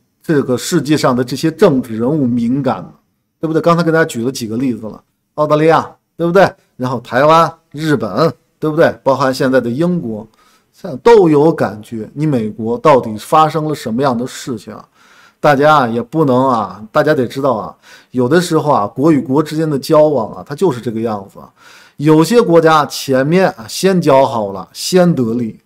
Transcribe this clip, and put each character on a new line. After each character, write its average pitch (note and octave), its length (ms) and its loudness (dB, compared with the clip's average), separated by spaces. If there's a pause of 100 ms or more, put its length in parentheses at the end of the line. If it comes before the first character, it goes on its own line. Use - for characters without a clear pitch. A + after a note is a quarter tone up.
(200)
这 D3 220 0
个 B2 140 -2
世 D#3+ 260 -2
界 D3 140 0
上 C#3 180 0
的 B2 80 0
这 B2+ 140 -6
些 D#3+ 140 -2
政 D#3+ 300 2
治 A2+ 160 -10
人 A#2+ 140 -2
物 D3 160 0
敏 A#2+ 340 -2
感 B2 180 -2
呢， F2 120 -14 (500)
对 E3 60 -4
不 D#3 60 -4
对？ D#3+ 100 0
刚 E3 140 2
才 E3+ 80 -2
给 D#3+ 80 0
大 D#3+ 60 2
家 E3 60 2
举 A#2+ 200 -6
了 B2+ 60 -2
几 A#2 180 -10
个 A2 80 -6
例 B2+ 180 -2
子 G#2+ 120 -12
了， - 140 -16 (340)
澳 D3+ 120 0
大 D3 80 2
利 D3+ 120 2
亚， D#3 220 2 (280)
对 E3+ 100 -4
不 E3+ 60 -2
对？ F3+ 200 4 (240)
然 B2 140 -6
后 A#2+ 100 -6
台 B2+ 240 0
湾、 D#3+ 280 4 (180)
日 D3+ 240 -2
本， A2+ 380 -2 (260)
对 D#3 100 -4
不 D3+ 80 -4
对？ D3 160 4 (120)
包 C3+ 100 2
含 C3 180 0
现 C3+ 180 -2
在 C3 100 2
的 A#2+ 100 -4
英 E3+ 300 -2
国， A2 260 -10 (460)
现 - 180 -14
在 C3+ 80 -10
都 G#3+ 300 6
有 D3+ 240 4
感 G#2+ 280 -4
觉， G#2+ 340 -12
你 D3 120 -4
美 A#2+ 220 -2
国 A2 280 -6
到 C3+ 240 4
底 A2 160 -8
发 D#3 320 2
生 D#3 200 -4
了 D3+ 60 -4
什 A#2 200 -8
么 B2+ 80 -2
样 B2+ 160 0
的 B2 80 -6
事 B2+ 320 -10
情 G#2 160 -18
啊？ - 100 -20 (580)
大 D3 140 4
家 D3 220 4
啊， B2 100 0
也 A#2 140 -4
不 D#3 240 -2
能 C3 220 2
啊， G#2+ 440 -4
大 D3+ 100 0
家 D3 120 0
得 B2+ 120 0
知 C3+ 140 -10
道 C3+ 140 0
啊， F#2 200 -6 (360)
有 B2 180 -2
的 D#3 100 4
时 E3+ 200 0
候 D3 120 -2
啊， G#2+ 160 0
国 C3+ 240 0
与 C#3+ 120 4
国 C3 200 0
之 D3+ 140 -8
间 D#3+ 120 -2
的 C#3+ 100 -2
交 D3+ 240 2
往 C3+ 320 0
啊， F2+ 120 -16
它 D3 80 -12
就 F3 160 0
是 A#2+ 120 -8
这 A#2 100 -6
个 A2 80 -6
样 G#2 320 -6
子 - 80 -20
啊。 C#2 100 -20 (460)
有 D#3 260 4
些 A3+ 180 4
国 E3+ 200 4
家 D#3+ 240 4
前 C3 420 -2
面 F3 260 2
啊， A2+ 140 -18
先 F#3 340 -2
交 C3+ 260 4
好 A2 260 -4
了， F#2+ 220 -12
先 F3 400 0
得 A#2+ 200 -2
利， A#2 320 -6